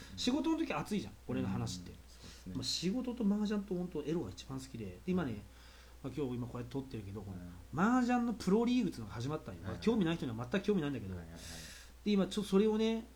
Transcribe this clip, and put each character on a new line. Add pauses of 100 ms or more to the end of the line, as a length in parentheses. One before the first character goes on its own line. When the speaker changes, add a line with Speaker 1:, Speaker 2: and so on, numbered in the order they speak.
(180)
Speaker 1:
仕
事
の
時
熱
い
じ
ゃ
ん、 (140)
俺
の
話
っ
て。
Speaker 2:
う
ん。
そ
う
で (140)
す
ね。
Speaker 1:
ま
あ、
仕
事
と
麻
雀
と
本
当
エ
ロ
が
一
番
好
き
で。
で、
今
ね、
Speaker 2:
う
ん。
Speaker 1:
ま (680)
あ、
今
日
今
こ
う
や
っ
て
撮
っ
て
る
け
ど、
こ
の
Speaker 2:
う (360)
ん。
Speaker 1:
麻
雀
の
プ
ロ
リ
ー
グ
っ
て
い
う
の
が
始
ま
っ
た
ん
よ。
Speaker 2:
は
い
は
い。
Speaker 1:
ま
あ、
興
味
な
い
人
に
は
全
く
興
味
な
い
ん
だ
け
ど。
Speaker 2:
は
い
は
い
は
い。 (640)
Speaker 1:
で、
今
ち
ょ-、
そ
れ
を
ね、